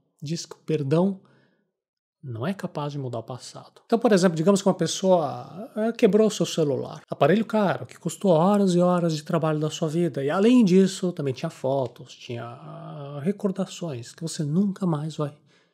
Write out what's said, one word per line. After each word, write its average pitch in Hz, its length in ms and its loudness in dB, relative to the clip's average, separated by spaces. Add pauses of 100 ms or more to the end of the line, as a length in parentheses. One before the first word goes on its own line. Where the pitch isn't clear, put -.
(220)
diz 156 240 -8
que - 80 -18
o - 40 -20
perdão 160 640 0 (1000)
não 120 240 -8
é 196 80 -4
capaz 147 380 -8
de 147 80 -8
mudar 123 180 -6
o 113 60 -8
passado. - 600 -16
Então, 233 140 2
por 233 140 4
exemplo, 180 240 4
digamos 185 260 4
que - 60 2
uma 185 60 4
pessoa, 160 1000 -2
é, 220 160 0
quebrou 220 380 4
o - 20 -2
seu 175 160 -2
celular. 139 640 -4
Aparelho 185 340 4
caro, 180 400 0
que - 140 -20
custou - 320 -2
horas 185 460 4
e 175 40 4
horas 175 360 2
de 151 80 -8
trabalho 156 340 -2
da 151 100 -2
sua 156 200 -4
vida. 147 340 -2
E 139 80 -2
além 220 340 4
disso, 185 480 4
também 139 220 -4
tinha 165 160 -8
fotos, 131 640 -4
tinha, 120 300 -12
ah, 147 760 -14
recordações 175 960 -6
que - 80 -16
você 160 220 -6
nunca 185 420 -2
mais 156 300 -4
vai 147 200 -6 (380)